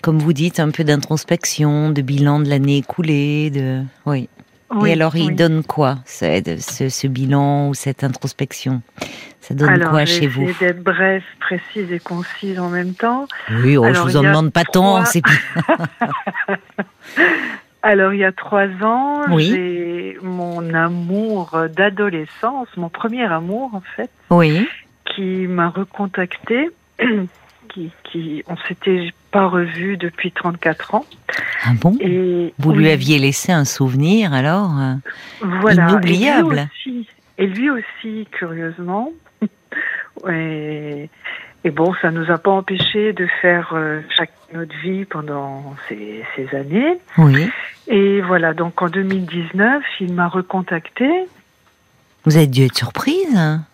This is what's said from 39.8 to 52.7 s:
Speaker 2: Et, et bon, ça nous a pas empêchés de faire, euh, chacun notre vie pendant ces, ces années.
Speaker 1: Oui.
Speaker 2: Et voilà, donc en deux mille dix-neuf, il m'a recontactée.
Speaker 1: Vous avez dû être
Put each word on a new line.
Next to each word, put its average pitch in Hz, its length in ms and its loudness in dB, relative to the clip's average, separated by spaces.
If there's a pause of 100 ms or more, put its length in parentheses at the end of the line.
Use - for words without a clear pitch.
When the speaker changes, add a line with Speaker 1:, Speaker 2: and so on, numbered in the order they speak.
Speaker 2:
Et, 151 800 -6 (540)
et 170 80 2
bon, 160 300 2
ça 170 100 2
nous 165 180 -4
a 170 80 2
pas 196 140 2
empêchés 196 640 0
de 180 120 -2 (160)
faire, 175 320 2
euh, 156 280 -4 (140)
chacun 165 180 -2 (200)
notre 156 300 -10
vie 190 220 -4
pendant 139 680 -8 (140)
ces, 107 360 -12 (120)
ces 131 200 -8
années. 202 420 0 (200)
Speaker 1:
Oui. 151 320 6 (380)
Speaker 2:
Et 196 340 4
voilà, 175 320 2
donc 170 280 -2
en 175 80 0
deux 185 140 -2
mille 190 220 -2
dix-neuf, 185 560 0 (200)
il 180 120 -4
m'a 175 140 0
recontactée. 185 960 -2 (1000)
Speaker 1:
Vous 156 100 6
avez 160 120 8
dû 131 180 4
être 123 120 0